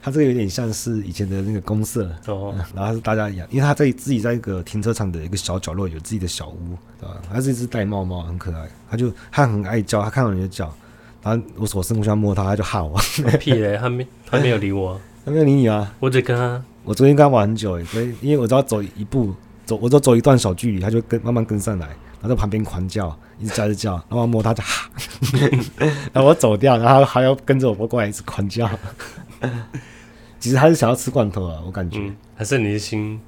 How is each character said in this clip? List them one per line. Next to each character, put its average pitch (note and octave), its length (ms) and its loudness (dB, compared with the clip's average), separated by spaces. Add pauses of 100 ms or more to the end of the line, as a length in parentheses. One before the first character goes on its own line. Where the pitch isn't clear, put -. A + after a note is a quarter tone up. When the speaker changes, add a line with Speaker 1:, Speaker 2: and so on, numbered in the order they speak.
Speaker 1:
它 - 80 -6
这 D3 120 0
个 D3 40 6
有 B2+ 80 2
点 A2 160 0
像 A2+ 240 -4
是 G#2+ 300 -6
以 F#2 80 -8
前 G2 180 -4
的 G2 140 -4
那 G#2+ 100 -4
个 G2+ 80 -4
公 G#2+ 240 -2
社， G#2+ 240 -4 (160)
Speaker 2:
哦。 G2+ 320 -8
Speaker 1:
嗯， F2+ 160 -4
然 G2 100 -6
后 G#2 40 -2
它 A2+ 60 -2
是 A2+ 60 -4
大 A2 140 -2
家 G#2+ 160 -2
一 G2 60 -8
样， E2+ 160 -10
因 B2+ 60 -2
为 C3+ 40 2
它 C#3+ 140 4
在 C#3+ 160 2
自 - 200 -4
己 B2 80 2
在 A#2 140 0
一 A#2+ 60 -2
个 F#2+ 240 -6
停 G#2 180 -6
车 A2+ 100 0
场 G#2 200 -2
的 E2+ 120 -6
一 E2 40 -8
个 F#2+ 100 -4
小 F#2 220 -4
角 D#2+ 140 -8
落 F#2+ 140 -4
有 E2 120 -8
自 D#2 100 -14
己 G#2+ 80 -4
的 F#2 100 -4
小 D#2 220 -8
屋， F2 260 -12 (240)
对 - 80 -14
吧？ F2+ 140 -14 (100)
它 G#2+ 80 -2
是 C3 120 0
一 - 20 0
只 A#2+ 140 -4
玳 A2 200 -2
瑁 G2+ 160 -2
猫， F2+ 200 -6
很 E2+ 160 -8
可 F2+ 120 -8
爱， D#2+ 160 -8 (220)
它 A2+ 80 -4
就， A#2+ 160 0 (180)
它 C#3+ 140 4
很 G#2 180 0
爱 G#2+ 160 -2
叫， G#2 220 0
它 G#2+ 80 -2
看 C3 160 0
到 G#2 80 0
你 F#2 80 -2
就 F#2+ 60 -2
叫， F2+ 280 -8 (460)
然 A2 160 0
后 A#2 80 -4 (120)
我 G#2+ 100 -4
手 F#2+ 160 -2
伸 A2+ 120 -2
过 G#2+ 80 0
去 G#2+ 60 2
要 G#2 60 4
摸 G#2 180 2
它， F#2+ 100 0
它 G2 120 2
就 G2+ 80 -2
哈 F#2+ 200 -2
我。 D#2 160 -4 (380)
Speaker 2:
屁 C#3 160 2
嘞， G#2 260 2
它 B2 80 -2
没， B2 200 -4 (180)
它 B2 140 0
没 B2+ 100 4
有 A#2 80 2
理 G2+ 140 -2
我 F#2+ 220 -2
啊。 G2 60 -10 (100)
Speaker 1:
<laughs> - 140 -20
它 C#3 80 -6
没 D3+ 60 2
有 D#3+ 60 6
理 C#3 100 6
你 C3+ 140 6
啊？ G#2 320 0
Speaker 2:
我 C3 100 2
只 B2+ 140 4
跟 B2 120 0
它 B2 240 -2 (260)
Speaker 1:
我 - 80 -4
昨 C3 120 6
天 C#3+ 100 8
跟 D3 80 8
它 C#3+ 40 8
玩 A2+ 200 6
很 A2 80 0
久 G#2 180 -4
欸， E2+ 100 -4
所 G2+ 180 -4
以， A#2+ 180 -4
因 C#3 120 0
为 D3 60 4
我 A#2+ 100 2
只 A#2 80 4
要 C3+ 80 4
走 G#2+ 180 -2
一 G2+ 220 -8
步， A2 280 0 (320)
走， A2 160 -4
我 A2+ 80 0
只 C3 80 4
要 C#3+ 40 10
走 C3+ 160 6
一 A#2 60 4
段 C3 180 6
小 G#2 140 0
距 A#2 180 -2
离， F#2+ 80 -2
它 F#2+ 100 -2
就 A2+ 120 2
跟， A2+ 200 -2
慢 A2+ 100 -2
慢 A#2 140 0
跟 G#2+ 140 -2
上 G2+ 180 -2
来， E2 100 -6
然 - 360 -18
后 G#2+ 60 -4
在 B2 60 2
旁 A2 140 0
边 G#2+ 140 0
狂 F#2+ 240 -6
叫， F2+ 280 -4 (220)
一 G2 80 -10
直 G#2 80 -4
叫， G#2 140 0
一 - 20 0
直 G#2+ 60 0
叫， G2 180 -4
然 F2 180 -8
后 A#2 100 0
我 A#2 40 2
摸 A#2 160 2
它 A2 140 2
就 G#2 80 -8
哈， - 260 -6 (480)
<laughs> C3+ 400 2 (340)
然 C3 120 4
后 C#3+ 60 10
我 E3 40 8
走 A2 240 4
掉， B2+ 200 4
然 A#2 140 4
后 C3+ 100 8
它 C#3 40 8
还 B2+ 160 0
要 C3 140 4
跟 C3+ 240 0
着 C3 100 2
我 G#2 160 -2
过 A2+ 160 -2
来 G#2 60 0
一 G#2 40 -4
直 - 120 -12
狂 - 260 -4
叫。 A2+ 180 -2 (760)
<laughs> - 1000 -12
其 A#2 100 -4
实 C3 60 2
它 C#3 120 6
是 E3 60 8
想 A#2+ 160 2
要 B2+ 60 4
吃 B2+ 160 -6
罐 A#2+ 180 2
头 F#2 160 -6
啊， D#2+ 180 -10
我 F#2 60 -10
感 F#2 180 -6
觉。 F#2 120 -8
Speaker 2:
嗯， G2+ 160 -8 (180)
还 - 100 -10
是 C3 140 0
你 G#2+ 140 2
是 G#2 80 -2
新 G#2+ 480 -6